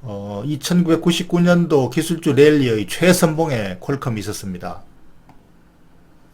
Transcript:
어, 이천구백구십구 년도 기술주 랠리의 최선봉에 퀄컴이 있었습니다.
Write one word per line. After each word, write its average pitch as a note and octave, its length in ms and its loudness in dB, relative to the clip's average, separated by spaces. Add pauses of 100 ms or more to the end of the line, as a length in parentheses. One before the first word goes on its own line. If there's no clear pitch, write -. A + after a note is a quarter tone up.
어, G2+ 440 -10
이천구백구십구 E3+ 920 0
년도 E3 500 2
기술주 D#3 440 -2
랠리의 B2+ 520 4
최선봉에 D#3 920 0
퀄컴이 C3+ 400 -6
있었습니다. F#2 640 -10 (1500)